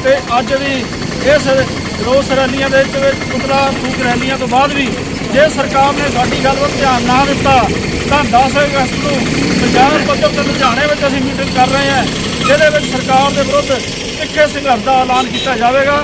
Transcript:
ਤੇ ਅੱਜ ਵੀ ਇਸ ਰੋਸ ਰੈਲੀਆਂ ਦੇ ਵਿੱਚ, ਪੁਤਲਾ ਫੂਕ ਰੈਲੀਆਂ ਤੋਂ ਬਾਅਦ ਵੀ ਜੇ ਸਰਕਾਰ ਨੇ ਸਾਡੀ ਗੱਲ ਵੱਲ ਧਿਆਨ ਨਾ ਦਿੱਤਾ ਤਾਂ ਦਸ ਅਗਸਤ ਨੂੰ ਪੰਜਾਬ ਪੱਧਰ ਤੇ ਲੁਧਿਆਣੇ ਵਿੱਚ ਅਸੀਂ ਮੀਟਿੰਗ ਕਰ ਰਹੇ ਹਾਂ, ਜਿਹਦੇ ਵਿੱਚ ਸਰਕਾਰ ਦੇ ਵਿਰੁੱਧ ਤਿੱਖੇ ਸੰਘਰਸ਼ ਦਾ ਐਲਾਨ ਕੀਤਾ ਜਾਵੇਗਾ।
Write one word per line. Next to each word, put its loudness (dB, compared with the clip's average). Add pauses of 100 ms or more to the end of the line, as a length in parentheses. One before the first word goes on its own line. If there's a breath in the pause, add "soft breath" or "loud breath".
ਤੇ 4 (240)
ਅੱਜ -2
ਵੀ -2 (560)
ਇਸ 2 (580)
ਰੋਸ 2
ਰੈਲੀਆਂ 0
ਦੇ 4
ਵਿੱਚ, 0 (160)
ਪੁਤਲਾ 0
ਫੂਕ -4
ਰੈਲੀਆਂ -2
ਤੋਂ -4
ਬਾਅਦ 2
ਵੀ -2 (460)
ਜੇ 4
ਸਰਕਾਰ 0
ਨੇ -2
ਸਾਡੀ 0
ਗੱਲ 2
ਵੱਲ 0
ਧਿਆਨ 0
ਨਾ 2
ਦਿੱਤਾ 2 (520)
ਤਾਂ 2
ਦਸ 2
ਅਗਸਤ 0
ਨੂੰ 0 (380)
ਪੰਜਾਬ 2
ਪੱਧਰ 2
ਤੇ -2
ਲੁਧਿਆਣੇ 0
ਵਿੱਚ 0
ਅਸੀਂ 0
ਮੀਟਿੰਗ -4
ਕਰ 4
ਰਹੇ 0
ਹਾਂ, 0 (420)
ਜਿਹਦੇ 4
ਵਿੱਚ 0
ਸਰਕਾਰ 0
ਦੇ 0
ਵਿਰੁੱਧ 0 (480)
ਤਿੱਖੇ 0
ਸੰਘਰਸ਼ -2
ਦਾ 2
ਐਲਾਨ 0
ਕੀਤਾ -2
ਜਾਵੇਗਾ। 2